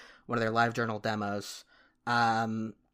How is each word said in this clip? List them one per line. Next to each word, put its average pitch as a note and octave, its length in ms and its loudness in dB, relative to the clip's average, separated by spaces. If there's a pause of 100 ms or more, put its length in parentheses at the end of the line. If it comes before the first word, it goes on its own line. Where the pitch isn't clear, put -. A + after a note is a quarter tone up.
(260)
one A#2+ 120 -2
of A2+ 40 2
their A2+ 100 2
LiveJournal A2+ 500 0
demos. G#2 640 -4 (420)
Um, A2+ 680 2 (200)